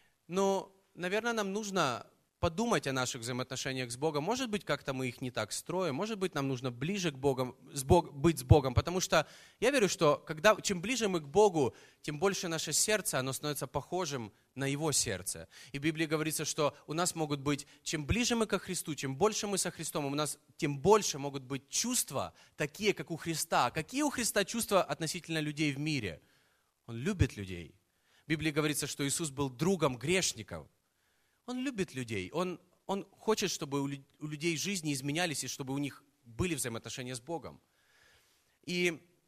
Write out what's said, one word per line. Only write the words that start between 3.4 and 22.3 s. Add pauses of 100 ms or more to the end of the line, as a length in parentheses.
с
Богом.
Может
быть,
как-то
мы
их
не
так
строим,
может
быть,
нам
нужно
ближе
к
Богу, (160)
с
Бог-,
быть
с
Богом,
потому
что (320)
я
верю,
что
когда,
чем
ближе
мы
к
Богу, (260)
тем
больше
наше
сердце,
оно
становится
похожим (220)
на
Его
сердце. (240)
И
в
Библии
говорится,
что (120)
у
нас
могут
быть, (160)
чем
ближе
мы
ко
Христу,
чем
больше
мы
со
Христом,
у
нас (180)
тем
больше
могут
быть
чувства (240)